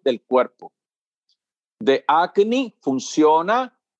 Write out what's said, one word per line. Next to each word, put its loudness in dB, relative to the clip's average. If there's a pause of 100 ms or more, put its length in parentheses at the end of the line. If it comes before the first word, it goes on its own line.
del -2
cuerpo. -4 (1080)
De 0
Agni 0
funciona, 0 (220)